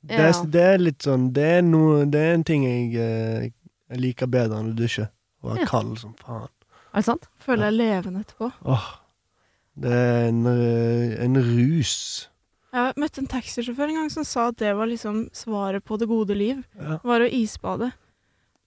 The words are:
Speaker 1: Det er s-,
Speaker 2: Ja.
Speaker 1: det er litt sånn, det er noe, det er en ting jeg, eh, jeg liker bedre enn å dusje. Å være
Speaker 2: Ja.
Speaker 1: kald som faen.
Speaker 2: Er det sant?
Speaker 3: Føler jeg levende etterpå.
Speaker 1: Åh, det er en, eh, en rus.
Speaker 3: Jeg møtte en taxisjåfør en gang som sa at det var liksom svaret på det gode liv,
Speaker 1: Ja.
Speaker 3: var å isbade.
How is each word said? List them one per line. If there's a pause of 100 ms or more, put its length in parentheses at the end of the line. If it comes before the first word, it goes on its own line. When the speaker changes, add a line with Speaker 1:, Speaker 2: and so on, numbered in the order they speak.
Speaker 1:
Det
er
s-,
Speaker 2:
Ja.
Speaker 1:
det
er
litt
sånn,
det (120)
er
noe,
det
er
en
ting
jeg,
eh, (420)
jeg
liker
bedre
enn
å
dusje. (340)
Å
være
Speaker 2:
Ja.
Speaker 1:
kald
som
faen. (440)
Speaker 2:
Er
det
sant? (140)
Speaker 3:
Føler
jeg
levende
etterpå. (180)
Speaker 1:
Åh, (880)
det
er
en,
eh,
en
rus. (440)
Speaker 3:
Jeg
møtte
en
taxisjåfør
en
gang
som
sa
at
det
var
liksom
svaret
på
det
gode
liv, (160)
Speaker 1:
Ja.
Speaker 3:
var
å
isbade. (760)